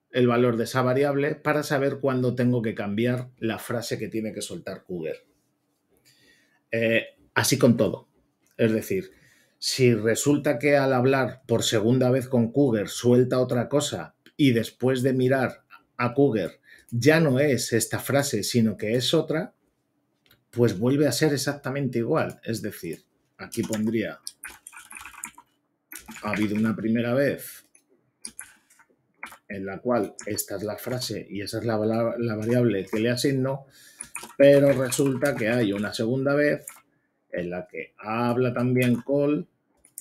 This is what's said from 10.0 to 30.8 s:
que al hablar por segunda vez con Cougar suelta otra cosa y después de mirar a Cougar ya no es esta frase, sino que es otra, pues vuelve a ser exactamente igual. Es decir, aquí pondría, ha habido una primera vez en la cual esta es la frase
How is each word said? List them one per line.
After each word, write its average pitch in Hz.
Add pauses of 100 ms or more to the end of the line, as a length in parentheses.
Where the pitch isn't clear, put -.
que 143
al 135
hablar 131
por 113
segunda 123
vez 127
con 117
Cougar 113
suelta 123
otra 123
cosa 110 (200)
y 135
después 123
de 131
mirar 127 (320)
a 120
Cougar 110 (300)
ya 147
no 135
es 139
esta 110
frase, 127
sino 110
que 107
es 127
otra, 156 (960)
pues 117
vuelve 139
a 127
ser 151
exactamente 135
igual. 113
Es 110
decir, 87 (320)
aquí 98
pondría, 107 (2000)
ha 107
habido 104
una 110
primera 117
vez 131 (1800)
en 98
la 95
cual 120 (120)
esta 104
es 92
la 104
frase 120